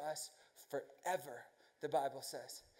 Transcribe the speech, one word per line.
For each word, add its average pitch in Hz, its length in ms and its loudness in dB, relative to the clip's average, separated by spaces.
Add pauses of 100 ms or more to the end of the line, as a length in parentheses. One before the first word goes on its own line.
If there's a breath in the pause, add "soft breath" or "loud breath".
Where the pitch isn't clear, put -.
us - 220 -2 (400 loud breath)
forever, 139 720 0 (380 loud breath)
the 151 80 0
Bible 139 340 4
says. - 400 -8 (180 loud breath)